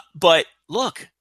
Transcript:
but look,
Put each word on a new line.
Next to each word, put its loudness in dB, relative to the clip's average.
but 2
look, -8